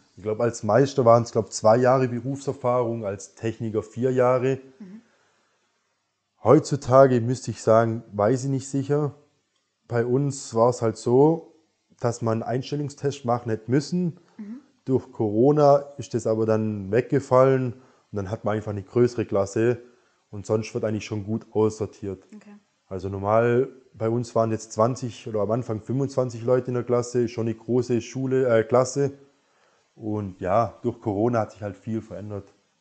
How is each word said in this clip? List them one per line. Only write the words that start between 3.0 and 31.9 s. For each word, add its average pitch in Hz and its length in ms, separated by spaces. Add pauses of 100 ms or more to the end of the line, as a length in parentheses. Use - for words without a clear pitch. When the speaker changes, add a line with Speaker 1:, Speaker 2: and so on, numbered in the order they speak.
Speaker 1:
als 98 300
Techniker 110 480
vier 127 280
Jahre. 127 480 (200)
Speaker 2:
Mhm. 202 220 (1400)
Speaker 1:
Heutzutage 131 800
müsste 120 300
ich - 100
sagen, 113 420 (100)
weiß 117 320
ich 139 40
nicht 135 200
sicher. 143 440 (720)
Bei 117 180
uns 135 480
war's 120 280
halt 113 160
so, 147 560 (460)
dass 120 220
man 113 200
einen 113 140
Einstellungstest 139 720
machen 117 240
hätte 110 200
müssen. 156 500 (180)
Speaker 2:
Mhm. 220 240 (240)
Speaker 1:
Durch 131 260
Corona 139 680 (200)
ist - 160
das 117 140
aber 110 180
dann 107 460
weggefallen 127 800
und - 420
dann 95 160
hat 113 120
man 104 120
einfach 107 160
eine 101 120
größere 120 420
Klasse 110 560 (480)
und 101 160
sonst 110 280
wird 117 100
eigentlich 107 220
schon 107 180
gut 110 280
aussortiert. 104 840
Speaker 2:
Okay. 208 200 (320)
Speaker 1:
Also 95 200
normal, 113 640 (240)
bei 110 160
uns 120 260
waren 113 160
jetzt 110 220
zwanzig 117 540
oder 107 140
am 101 100
Anfang 117 280
fünfundzwanzig 127 640
Leute 127 260
in 123 40
der 120 100
Klasse, 120 460
schon 113 180
eine 113 80
große 120 460
Schule, 131 480
äh, 113 140
Klasse. 127 500 (800)
Und 107 460
ja, 98 400
durch 117 180
Corona 110 420
hat 104 100
sich - 100
halt 101 160
viel 110 240